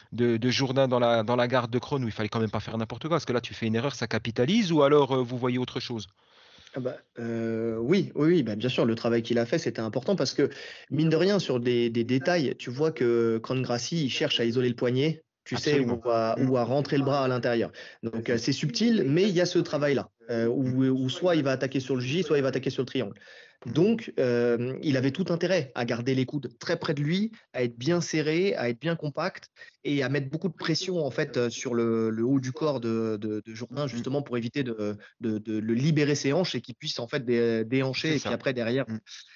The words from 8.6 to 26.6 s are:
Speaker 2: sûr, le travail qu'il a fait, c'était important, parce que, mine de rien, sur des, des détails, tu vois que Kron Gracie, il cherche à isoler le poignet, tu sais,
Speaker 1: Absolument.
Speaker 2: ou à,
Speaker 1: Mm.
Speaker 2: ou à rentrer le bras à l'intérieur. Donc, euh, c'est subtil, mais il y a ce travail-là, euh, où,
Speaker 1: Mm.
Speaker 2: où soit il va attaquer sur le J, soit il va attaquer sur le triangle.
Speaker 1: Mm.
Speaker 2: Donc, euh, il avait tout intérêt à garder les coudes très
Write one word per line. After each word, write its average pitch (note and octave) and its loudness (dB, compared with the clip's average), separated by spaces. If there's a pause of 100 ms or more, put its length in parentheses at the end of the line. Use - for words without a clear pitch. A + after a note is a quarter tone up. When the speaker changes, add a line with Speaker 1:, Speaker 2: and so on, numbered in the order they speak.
Speaker 2:
sûr, B2+ 0
le A2+ 2
travail A#2 0
qu'il A#2 0
a A#2 2
fait, A#2+ 0
c'était - -4
important, B2 -2
parce C#3 -2
que, C#3+ 2 (400)
mine D#3 2
de D#3+ 4
rien, F#3+ 4
sur C3 0
des, A#2+ 2
des A#2 0
détails, C3+ 0
tu - -10
vois D3 0
que A#2 2
Kron B2+ -2
Gracie, B2 -2
il A#2+ -4
cherche - 0
à A#2+ 2
isoler A#2+ 2
le A#2+ 0
poignet, C3 0 (220)
tu - -6
sais, D3 0
Speaker 1:
Absolument. A#2+ 2
Speaker 2:
ou B2 0
à, A2+ 2
Speaker 1:
Mm. C3 2
Speaker 2:
ou C3 4
à A#2+ 2
rentrer C#3 0
le C3+ 2
bras C3+ 2
à C3 2
l'intérieur. A#2+ 0 (320)
Donc, A2+ -4
euh, A#2 2
c'est B2 0
subtil, G#3 2
mais D#3 4
il F#3+ 0
y F3 4
a F3 4
ce F3 0
travail-là, D3 0 (220)
euh, A#2 2
où, B2+ 2
Speaker 1:
Mm. C3 2
Speaker 2:
où C3 2
soit F3 0
il D3+ 2
va C3+ 0
attaquer C3+ 0
sur C3 -2
le B2+ -2
J, C3+ -2
soit D#3 2
il - 2
va C3 0
attaquer C3 -2
sur C3+ -2
le B2+ -2
triangle. A2 -6 (460)
Speaker 1:
Mm. A#2 -6
Speaker 2:
Donc, G3 2
euh, A#2+ 2
il C#3 2
avait C3+ 2
tout F#3 -2
intérêt F3 0
à B2 -2
garder A#2+ 0
les C3 2
coudes - -6
très E3+ -2